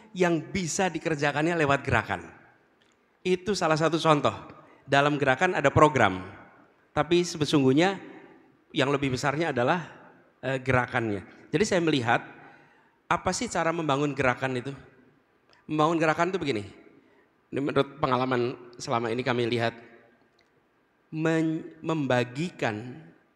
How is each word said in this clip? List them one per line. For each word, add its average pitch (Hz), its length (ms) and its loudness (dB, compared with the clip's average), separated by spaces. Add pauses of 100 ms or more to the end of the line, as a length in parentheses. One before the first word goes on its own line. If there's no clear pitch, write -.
(120)
yang 170 320 2
bisa 180 480 -2
dikerjakannya 156 720 -2
lewat 139 240 2
gerakan. 104 400 -2 (960)
Itu 185 320 0
salah 160 240 2
satu 160 160 2
contoh. 143 400 4 (480)
Dalam 143 320 4
gerakan 143 400 2
ada 139 160 2
program, 110 560 4 (640)
tapi 170 320 2
sesungguhnya 160 760 2 (760)
yang 135 160 0
lebih 139 240 0
besarnya 143 400 -2
adalah, 143 320 0 (560)
eh, 135 160 -4
gerakannya. 120 640 -2 (300)
Jadi 160 100 2
saya 208 160 2
melihat, 143 400 2 (880)
apa 170 240 -2
sih 226 160 -4
cara 165 240 -2
membangun 147 400 0
gerakan 131 480 -2
itu? 139 160 -10 (960)
Membangun 156 320 0
gerakan 170 320 0
itu 180 40 -6
begini, 120 280 -4 (800)
ini - 160 -6
menurut 143 400 0
pengalaman 127 560 0 (160)
selama 120 320 -4
ini 120 160 -4
kami 123 240 0
lihat, 117 280 -2 (1400)
men-, 160 520 0 (160)
membagikan 127 1200 -2 (360)